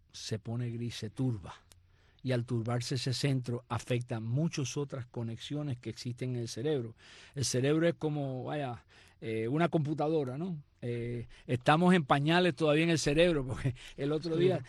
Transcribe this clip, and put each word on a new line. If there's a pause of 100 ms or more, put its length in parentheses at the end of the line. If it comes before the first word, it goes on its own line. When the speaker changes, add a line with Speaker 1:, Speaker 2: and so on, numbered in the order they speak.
(120)
Speaker 1:
se
pone
gris,
se
turba. (640)
Y
al
turbarse
ese
centro,
afecta
muchas
otras
conexiones
que
existen
en
el
cerebro. (400)
El
cerebro
es
como,
vaya, (360)
eh,
una
computadora,
¿no? (240)
Eh, (200)
estamos
en
pañales
todavía
en
el
cerebro,
porque (220)
el
otro
día
Speaker 2:
Sí.